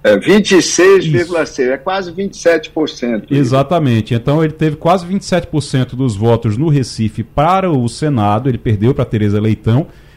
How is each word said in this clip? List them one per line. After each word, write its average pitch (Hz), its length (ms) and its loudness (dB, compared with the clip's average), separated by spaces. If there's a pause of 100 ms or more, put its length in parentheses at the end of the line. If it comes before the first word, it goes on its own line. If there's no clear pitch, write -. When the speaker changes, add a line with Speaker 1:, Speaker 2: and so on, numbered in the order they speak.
Speaker 1:
é, 104 160 4
vinte 196 340 2
e 170 100 6
seis 185 440 4
vírgula 156 400 0
seis, 127 220 -2
Speaker 2:
Isso. 131 60 0
Speaker 1:
é 135 40 -4
quase 185 320 -6
vinte 190 240 -8
e - 40 -18
sete 165 300 0
por 156 200 -4
cento. 113 440 -6
Speaker 2:
Exatamente. 135 800 0
Então 143 300 0
ele 156 100 0
teve 156 220 -2
quase 175 320 -2
vinte 190 160 -4
e - 20 -18
sete 175 220 -2
por - 140 -2
cento 131 340 -2
dos 123 220 -2
votos 113 400 0
no 156 120 0
Recife 117 540 -2
para 180 480 0
o 123 180 0
Senado, 123 600 0
ele 113 100 -2
perdeu 110 340 0
pra 131 120 -2
Tereza 107 360 0
Leitão, 110 460 0 (300)